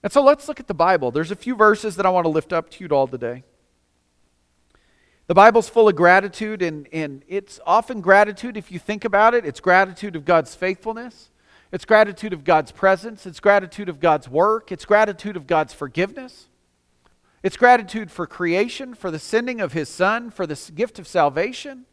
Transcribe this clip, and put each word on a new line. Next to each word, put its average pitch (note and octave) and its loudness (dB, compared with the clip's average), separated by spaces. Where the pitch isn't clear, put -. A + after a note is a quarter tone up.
And - -8
so C#4+ 2
let's C#4+ 4
look D4+ -14
at B3 -20
the G3 -6
Bible. E3 0
There's D#3+ -4
a G3+ -10
few B3 -8
verses G#3 2
that F#3+ 0
I F#3 4
want F3+ 0
to E3 2
lift D#3 -2
up E3 -4
to - -20
you F3 -16
all C3+ 2
today. B2 -10
The F3 -2
Bible's A3 6
full A3 4
of G3 0
gratitude, G3 2
and, D#3 -8
and D3 -10
it's G3 -12
often A3+ 0
gratitude, G3+ 2
if G3+ -14
you F3+ -12
think G#3 -10
about G#3+ 4
it, A#3 -2
it's C#3+ -10
gratitude F#3 0
of D3+ -10
God's D#3+ 0
faithfulness. A3 -10
It's - -10
gratitude G#3 2
of D3+ -14
God's D#3 0
presence. F#3+ -2
It's F3 -18
gratitude G3+ 0
of D#3 -12
God's D3+ 0
work. G3 0
It's - -14
gratitude G#3 0
of C#3+ -14
God's D#3 -2
forgiveness. G3 -8
It's F#3 -6
gratitude A3+ 2
for F3 -8
creation, G#3+ -6
for F#3+ -10
the D#3 -10
sending A#3+ -6
of E3 -6
his D3+ -6
son, A3 -4
for F#3+ -8
the D3+ -8
s-, - -14
gift G3 -8
of E3+ -20
salvation. G#3 -4